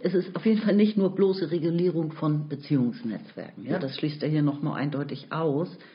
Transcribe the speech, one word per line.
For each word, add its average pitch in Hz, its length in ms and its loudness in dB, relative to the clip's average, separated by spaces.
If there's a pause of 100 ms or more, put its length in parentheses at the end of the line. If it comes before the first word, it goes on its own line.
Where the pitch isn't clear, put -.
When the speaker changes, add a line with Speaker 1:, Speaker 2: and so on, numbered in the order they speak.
Speaker 1:
Es 185 140 0
ist 185 200 0
auf 170 120 -2
jeden 214 140 4
Fall 202 140 2
nicht 214 220 6
nur 190 160 2
bloße 190 380 2
Regulierung 170 640 0
von 151 360 0
Beziehungsnetzwerken. 117 1160 -4
Ja, 135 80 -2
Speaker 2:
Ja. 185 60 0
Speaker 1:
das 135 180 -6
schließt 147 260 -4
er 147 60 0
hier 156 120 2
noch 147 220 0
mal 151 100 -2
eindeutig 143 580 -6
aus. 160 380 -2 (260)